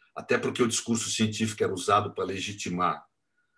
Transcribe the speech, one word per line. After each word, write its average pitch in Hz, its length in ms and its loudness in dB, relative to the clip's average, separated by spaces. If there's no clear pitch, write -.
até - 220 0
porque 117 240 0
o 120 60 4
discurso 113 420 0
científico 107 540 0
era 92 100 0
usado 98 400 2
pra 95 100 -2
legitimar, 92 800 -2